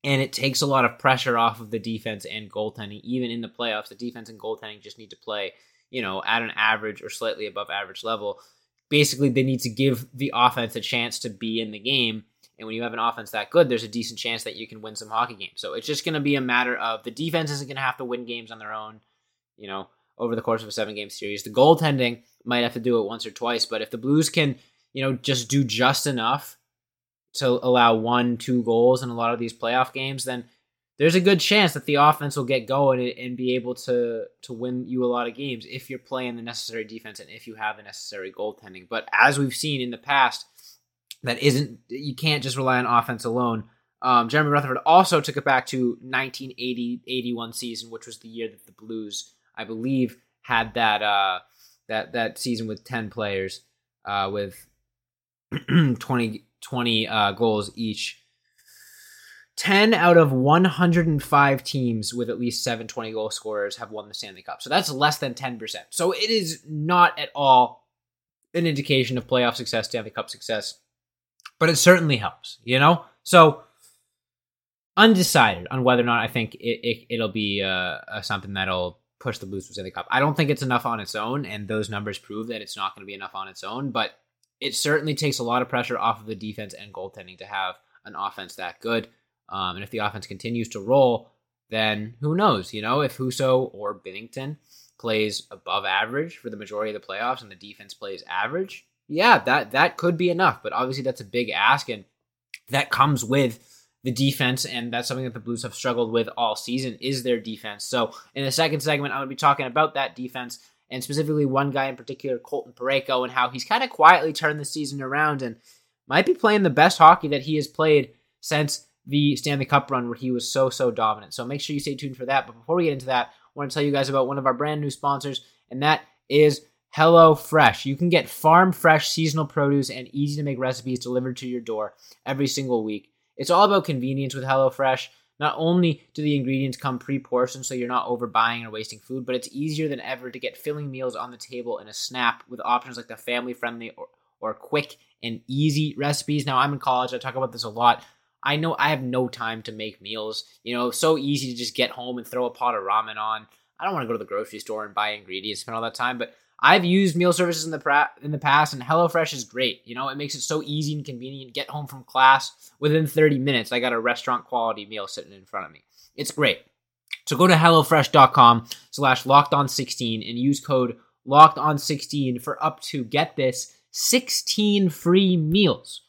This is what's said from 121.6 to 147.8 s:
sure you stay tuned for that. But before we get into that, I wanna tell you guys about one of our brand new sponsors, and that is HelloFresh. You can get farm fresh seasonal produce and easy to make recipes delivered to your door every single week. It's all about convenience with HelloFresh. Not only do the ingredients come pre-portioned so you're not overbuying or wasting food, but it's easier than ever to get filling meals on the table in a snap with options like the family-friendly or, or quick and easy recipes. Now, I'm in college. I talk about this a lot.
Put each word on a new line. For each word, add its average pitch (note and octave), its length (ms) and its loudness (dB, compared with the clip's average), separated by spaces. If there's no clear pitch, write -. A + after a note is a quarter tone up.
sure D3+ 120 -8
you C#3+ 60 -4
stay C#3+ 160 -6
tuned C3 200 -10
for C3 100 -10
that. C3+ 220 0
But A#2 100 -20
before E3 200 -2
we E3+ 80 2
get D3 80 0
into B2+ 140 -8
that, B2 200 0
I - 280 -20
wanna C#3 140 -6
tell D3 140 -2
you C#3+ 80 2
guys C#3 180 0
about C3+ 180 0
one C#3 100 -4
of C3 80 -4
our C3 80 2
brand D3 280 -2
new C#3+ 80 -4
sponsors, C#3 520 -4
and B2+ 140 -8
that D3+ 180 2
is D3 320 6
HelloFresh. D#3 920 8
You C3+ 100 -2
can F3 140 0
get E3 200 2
farm F3 420 6
fresh D#3 380 4
seasonal D#3 360 0
produce C#3+ 440 0
and B2+ 240 -12
easy C#3+ 240 -2
to D3+ 60 -6
make C#3 160 -4
recipes B2+ 400 -4
delivered B2 380 -4
to C3 100 -10
your B2 140 -6
door G#2+ 340 -6
every C3+ 220 -2
single B2+ 360 -2
week. G#2+ 260 -8
It's - 140 -8
all F#3 160 6
about G3 200 2
convenience C3+ 500 -4
with C3 80 -8
HelloFresh. C3+ 640 2
Not D3 180 -2
only E3 460 2
do D3+ 80 -8
the D3 160 0
ingredients C3+ 400 -2
come B2+ 220 -6
pre-portioned B2+ 640 -4
so - 80 -6
you're B2 140 -4
not B2 200 -2
overbuying A#2 560 -2
or A2+ 60 -14
wasting G#2+ 300 -10
food, B2+ 260 -10
but B2+ 100 -4
it's B2 160 -6
easier D3+ 380 -4
than C3+ 100 -6
ever B2+ 300 -10
to B2+ 100 -14
get - 160 -8
filling D3 360 -8
meals B2+ 240 -6
on B2 160 -10
the A#2+ 60 -20
table A#2+ 420 -10
in G#2+ 80 -18
a G#2+ 60 -20
snap B2 540 -4
with B2 160 -14
options B2 320 -2
like A#2 120 -14
the A2+ 100 -14
family-friendly A#2+ 800 -6
or, - 100 -16
or G#2+ 140 -6
quick - 420 -4
and A#2 240 -8
easy D3 500 0
recipes. C#3+ 480 -2
Now, C3 140 0
I'm C#3+ 140 2
in C3+ 60 -6
college. B2+ 340 0
I B2+ 40 -6
talk B2+ 180 -10
about C3 160 -4
this A#2 120 -12
a A2+ 60 -8
lot. A#2 360 4